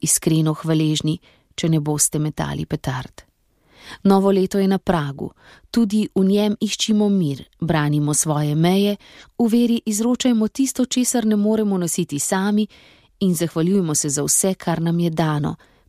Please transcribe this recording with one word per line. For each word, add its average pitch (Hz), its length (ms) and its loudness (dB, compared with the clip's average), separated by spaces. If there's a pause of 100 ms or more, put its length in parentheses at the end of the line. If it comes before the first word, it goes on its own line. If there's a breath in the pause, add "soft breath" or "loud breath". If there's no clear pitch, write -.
iskreno 160 540 0
hvaležni, 156 640 -2 (360 soft breath)
če 170 140 -4
ne 160 120 2
boste 151 380 -2
metali 151 480 -4
petard. 131 560 -8 (840 loud breath)
Novo 196 280 4
leto 190 260 0
je 190 100 2
na 190 100 2
pragu, 147 520 -4 (400 soft breath)
tudi 214 440 0
v 190 100 2
njem 208 360 2
iščimo 208 480 0
mir, 160 360 0 (160)
branimo 151 540 0
svoje 151 400 0
meje, 190 420 2 (420 loud breath)
v 233 100 2
veri 233 380 2
izročajmo 220 600 0
tisto, 262 360 -2
česar 240 420 0
ne 214 100 2
moremo 208 420 2
nositi 165 400 -2
sami, 208 480 0 (540 soft breath)
in 185 140 2
zahvaljujmo 165 600 0
se 147 140 -2
za 143 160 -2
vse, 190 300 0
kar 165 280 -4
nam 170 180 0
je 170 100 0
dano, 156 460 -2 (320 soft breath)